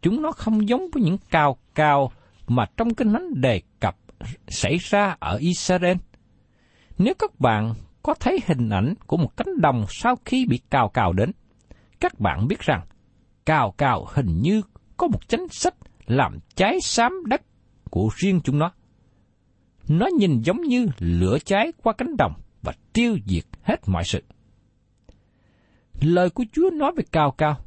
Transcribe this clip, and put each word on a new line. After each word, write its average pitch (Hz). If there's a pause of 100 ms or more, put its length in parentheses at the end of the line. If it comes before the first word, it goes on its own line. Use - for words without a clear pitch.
Chúng 220
nó 311
không 214
giống 247 (120)
với 262
những 180
cào 147 (180)
cào 143 (360)
mà 117 (120)
trong 226
Kinh 220
Thánh 294
đề 120 (180)
cập 95 (520)
xảy -
ra 202
ở -
Israel. 180 (1000)
Nếu 226
các -
bạn 110 (300)
có 202
thấy -
hình 123
ảnh 104 (140)
của 160
một 160
cánh 349
đồng 127
sau 247 (100)
khi 254
bị 127
cào 123
cào 95
đến, 107 (680)
các -
bạn 92
biết 185
rằng 107 (600)
cào 139
cào 123
hình 92
như 202 (360)
có 349
một -
chính 349
sách - (300)
làm 117 (160)
cháy 240
xám 330
đất 247 (480)
của 101
riêng 185
chúng 147
nó. 165 (1160)
Nó 170 (100)
nhìn 170
giống 185
như 247 (120)
lửa 87
cháy 226 (100)
qua 226
cánh 302
đồng 101 (280)
và - (200)
tiêu 226
diệt 90 (200)
hết - (100)
mọi 92
sự. - (1800)
Lời 175
của 247
Chúa 349
nói 302
về 277
cào 151
cào. 147